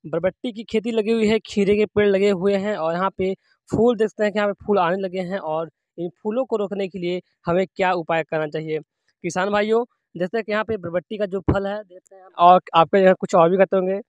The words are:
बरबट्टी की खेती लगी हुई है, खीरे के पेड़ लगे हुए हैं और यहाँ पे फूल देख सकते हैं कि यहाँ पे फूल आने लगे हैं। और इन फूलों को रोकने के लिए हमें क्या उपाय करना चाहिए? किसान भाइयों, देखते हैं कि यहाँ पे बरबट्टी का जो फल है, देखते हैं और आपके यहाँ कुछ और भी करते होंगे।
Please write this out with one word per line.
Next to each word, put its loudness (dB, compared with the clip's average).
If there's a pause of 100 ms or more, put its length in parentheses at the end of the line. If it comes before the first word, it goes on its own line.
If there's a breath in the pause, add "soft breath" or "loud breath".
बरबट्टी -4
की -12
खेती -4
लगी -2
हुई 2
है, 2
खीरे 0
के 2
पेड़ 0
लगे 2
हुए 0
हैं -2
और -2
यहाँ -2
पे -4 (360)
फूल 2
देख 0
सकते -4
हैं 0
कि -2
यहाँ 0
पे -12
फूल 2
आने 2
लगे -6
हैं। -6
और -6 (280)
इन -6
फूलों -4
को -4
रोकने -4
के -14
लिए -4 (260)
हमें 0
क्या -2
उपाय -2
करना -4
चाहिए? -6 (440)
किसान -4
भाइयों, 0 (320)
देखते -4
हैं -4
कि -6
यहाँ -2
पे -6
बरबट्टी -8
का -2
जो -6
फल -2
है, -8
देखते -20
हैं -20 (140)
और 8 (140)
आपके 4
यहाँ 6
कुछ -4
और 6
भी 2
करते 2
होंगे। -2